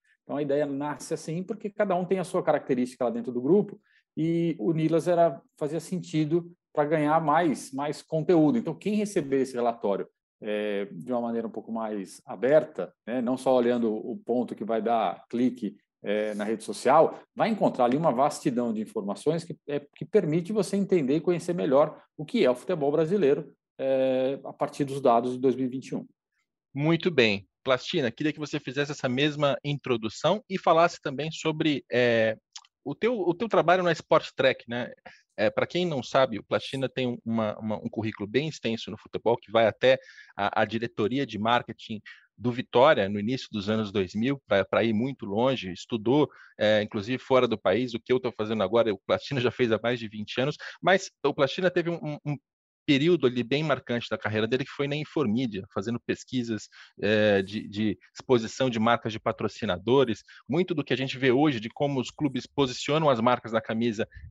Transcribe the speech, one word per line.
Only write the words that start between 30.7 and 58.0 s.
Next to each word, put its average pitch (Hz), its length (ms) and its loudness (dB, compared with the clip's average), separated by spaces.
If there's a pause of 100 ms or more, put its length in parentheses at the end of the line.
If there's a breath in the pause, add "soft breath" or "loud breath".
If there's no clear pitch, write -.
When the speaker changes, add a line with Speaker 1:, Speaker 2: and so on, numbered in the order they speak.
Speaker 2:
também 147 300 -6
sobre, 156 600 0
eh, 113 460 4 (460)
o 143 100 -6
teu, 226 260 -2
o 175 140 0
teu 220 160 -4
trabalho 180 320 4
na 175 100 2
Sport - 440 0
Track, 131 340 2
né? 120 220 -6 (460 loud breath)
Eh, 107 120 2
pra 127 160 2
quem 180 200 -2
não 143 180 -2
sabe, 127 340 2
o - 60 -10
Plastina 127 440 -2
tem 127 200 -2
um, 120 180 -4
uma, 113 320 -2
uma, 107 200 -6
um 117 120 -8
currículo 104 400 -6
bem 135 180 0
extenso 113 440 -6
no 107 60 -12
futebol, - 380 -2
que - 160 -12
vai 113 160 4
até 127 300 4 (400 loud breath)
a, 101 240 -2
a 110 40 4
diretoria 113 600 -2
de 110 140 -8
marketing 113 600 -2 (380 loud breath)
do 120 140 -2
Vitória, 120 580 4
no 104 100 -2
início 123 320 -4
dos 101 180 -4
anos 110 220 0
dois 95 220 -2
mil, 127 320 -2
pra, 98 180 2
pra 101 200 2
ir 113 100 0
muito 117 320 -4
longe, 104 460 -2
estudou, 123 580 0 (300 soft breath)
eh, 107 240 4
inclusive 113 340 -4
fora 127 300 2
do 120 100 0
país, 113 360 0
o 113 60 -6
que - 140 -2
eu 127 60 2
tô 117 120 -4
fazendo 107 300 -4
agora, 110 320 2
o - 140 -6
Plastina 117 340 -2
já 120 100 2
fez 120 200 0
há 107 100 2
mais 120 180 -2
de 117 80 -10
vinte 107 320 -8
anos, 143 160 -2 (260 loud breath)
mas 185 280 2 (160)
o 143 80 2
Plastina 165 380 0
teve 170 180 -2
um, 170 60 -4
um, 151 300 -8
um 147 120 -4 (500)
período 147 380 4
ali 123 180 2
bem 139 200 -2
marcante 123 480 -2
da 113 40 -2
carreira 107 320 -2
dele, 131 160 -2
que - 60 -8
foi 143 180 -4
na 143 80 -4
Informídia, 120 800 -2
fazendo 113 260 -6
pesquisas, 117 720 -6 (320 loud breath)
eh, 107 400 4
de, 98 260 -8
de 104 300 -2 (160 soft breath)